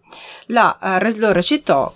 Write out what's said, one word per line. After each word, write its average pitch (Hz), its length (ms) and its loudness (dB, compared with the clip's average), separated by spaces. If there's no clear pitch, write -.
la, 226 340 2
eh, 190 180 -2
re-, 220 160 0
lo 214 160 0
recitò 175 640 0